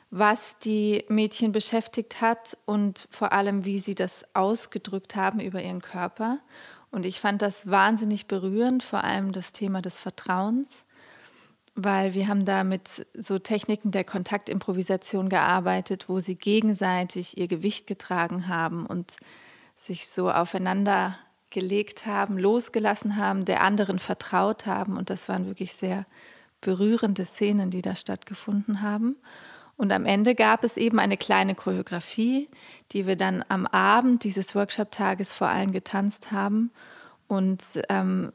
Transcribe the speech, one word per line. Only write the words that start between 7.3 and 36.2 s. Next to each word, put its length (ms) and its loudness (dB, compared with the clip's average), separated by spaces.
das 280 -2
wahnsinnig 560 4
berührend, 560 0
vor 220 -2
allem 260 0
das 220 -8
Thema 280 -4
des 200 -10
Vertrauens, 840 -4
weil 380 2
wir 120 0
haben 180 2
da 200 2
mit 500 -4
so 240 -4
Techniken 540 -2
der 100 2
Kontaktimprovisation 1300 -2
gearbeitet, 800 2
wo 100 -2
sie 160 -4
gegenseitig 1040 0
ihr 80 0
Gewicht 400 -2
getragen 640 -4
haben 380 -2
und 280 -6
sich 320 -10
so 220 -2
aufeinander 840 0
gelegt 560 -4
haben, 300 0
losgelassen 800 0
haben, 280 0
der 180 2
anderen 380 2
vertraut 680 0
haben. 300 -2
Und 120 -4
das 200 -8
waren 180 -2
wirklich 280 -8
sehr 300 -4
berührende 640 2
Szenen, 460 0
die 120 -4
da 120 -2
stattgefunden 880 -4
haben. 340 0
Und 120 2
am 120 2
Ende 300 6
gab 280 6
es 140 0
eben 220 2
eine 180 4
kleine 380 2
Choreografie, 960 -2
die 140 -2
wir 100 2
dann 320 0
am 160 0
Abend 600 6
dieses 300 -2
Workshop-Tages 800 0
vor 140 0
allem 260 2
getanzt 600 -2